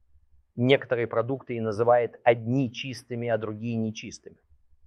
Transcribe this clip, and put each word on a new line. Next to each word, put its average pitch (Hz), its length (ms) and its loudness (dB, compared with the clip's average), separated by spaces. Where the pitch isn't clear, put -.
некоторые 123 520 2
продукты 120 480 -2
и 117 40 -4
называет 113 640 2
одни 120 480 2
чистыми, 120 560 -8
а 113 120 0
другие 110 360 -6
нечистыми. 110 600 -8